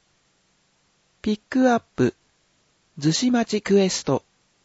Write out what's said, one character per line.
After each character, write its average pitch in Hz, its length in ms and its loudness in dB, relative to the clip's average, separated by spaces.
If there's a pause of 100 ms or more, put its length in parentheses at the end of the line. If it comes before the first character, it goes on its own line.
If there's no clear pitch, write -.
(1200)
ピ 214 100 -2
ッ - 160 -6
ク 254 240 2
ア 233 40 0
ッ - 60 -4 (140)
プ。 127 180 0 (840)
逗 151 140 0
子 254 180 0
町 226 320 -2
ク 196 160 2
エ 190 100 2
ス - 160 -6
ト。 - 200 -2 (400)